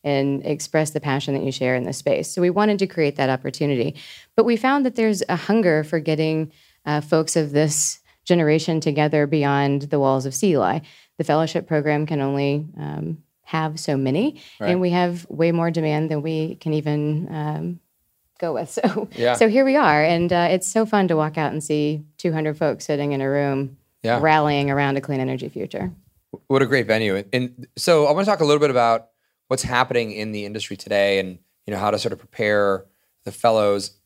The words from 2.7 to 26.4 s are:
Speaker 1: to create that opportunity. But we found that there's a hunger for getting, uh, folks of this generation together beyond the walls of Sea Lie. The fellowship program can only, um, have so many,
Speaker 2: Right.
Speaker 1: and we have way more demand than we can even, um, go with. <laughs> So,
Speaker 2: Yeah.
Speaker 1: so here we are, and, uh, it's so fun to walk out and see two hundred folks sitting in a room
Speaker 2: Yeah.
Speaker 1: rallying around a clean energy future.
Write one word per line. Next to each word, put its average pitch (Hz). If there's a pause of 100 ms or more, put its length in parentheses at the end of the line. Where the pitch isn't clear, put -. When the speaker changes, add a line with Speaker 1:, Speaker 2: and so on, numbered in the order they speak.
Speaker 1:
to 196
create 147
that 135
opportunity. 131 (400)
But 226
we 233
found 269
that 254
there's 220
a 175
hunger 180
for 156
getting, 156 (340)
uh, 151
folks 160
of 151
this 151 (240)
generation 160
together 151
beyond 143
the 147
walls 135
of 135
Sea 175
Lie. 104 (360)
The 170
fellowship 160
program 151
can 151
only, 139 (120)
um, 156 (260)
have 160
so 147
many, 143 (180)
Speaker 2:
Right. 139
Speaker 1:
and 180
we 180
have 175
way 165
more 170
demand 156
than 151
we 160
can -
even, 151
um, 160 (600)
go 165
with. -
<laughs> -
So, 208
Speaker 2:
Yeah. 120
Speaker 1:
so 226
here 254
we 269
are, 160
and, 170
uh, 175
it's 185
so 220
fun 208
to 165
walk 156
out 143
and 151
see 151 (160)
two 170
hundred 156
folks 151
sitting 143
in 139
a 135
room 139 (260)
Speaker 2:
Yeah. 117
Speaker 1:
rallying 147
around 139
a 135
clean 139
energy 131
future. - (560)